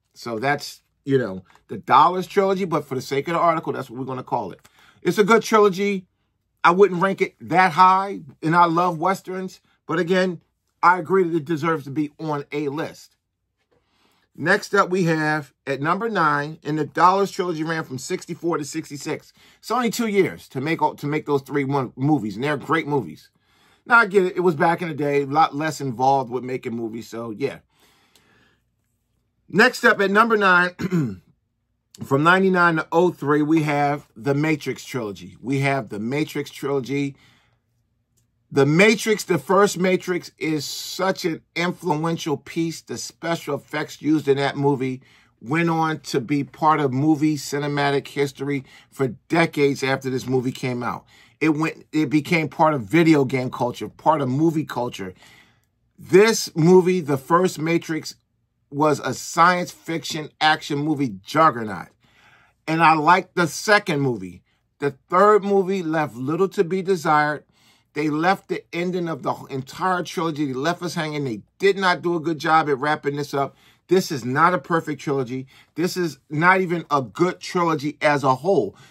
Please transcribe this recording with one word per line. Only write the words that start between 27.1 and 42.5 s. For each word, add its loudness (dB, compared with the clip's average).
yeah. -6
Next 2
up 2
at 0
number 4
nine, 4
<clears throat> -2
from 0
ninety-nine 4
to -4
oh 4
three, 0
we 2
have -2
the -2
Matrix -2
trilogy. -10
We -4
have -2
the -10
Matrix -4
trilogy. -4
The 4
Matrix, 4
the 0
first 2
Matrix, -2
is -4
such -6
an -6
influential -4
piece. -6